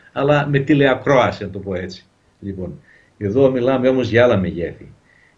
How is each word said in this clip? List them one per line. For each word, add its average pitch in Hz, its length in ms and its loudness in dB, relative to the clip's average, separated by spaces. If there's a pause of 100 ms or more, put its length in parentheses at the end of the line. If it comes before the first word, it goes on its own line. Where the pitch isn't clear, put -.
(140)
αλλά 147 340 0
με 143 120 0
τηλεακρόαση, 135 840 2
να 95 60 -10
το 98 100 -12
πω 92 160 -8
έτσι. 92 280 -10 (360)
Λοιπόν, 90 400 -10 (380)
εδώ 127 340 2
μιλάμε 127 360 0
όμως 127 220 0
για 117 140 4
άλλα 120 140 4
μεγέθη. 85 540 -6 (460)